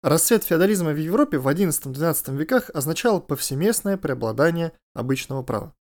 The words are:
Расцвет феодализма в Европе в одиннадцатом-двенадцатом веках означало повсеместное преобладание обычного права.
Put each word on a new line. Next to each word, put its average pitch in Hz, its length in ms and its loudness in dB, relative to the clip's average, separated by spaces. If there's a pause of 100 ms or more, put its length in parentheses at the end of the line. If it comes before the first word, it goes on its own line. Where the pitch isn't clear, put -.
Расцвет 220 440 2
феодализма 175 460 2
в 147 60 -2
Европе 160 420 0
в 131 100 0
одиннадцатом-двенадцатом 147 880 -2
веках 190 360 0
означало 165 460 0
повсеместное 190 760 -2
преобладание 147 760 0 (220)
обычного 131 500 -4
права. 110 300 -6 (240)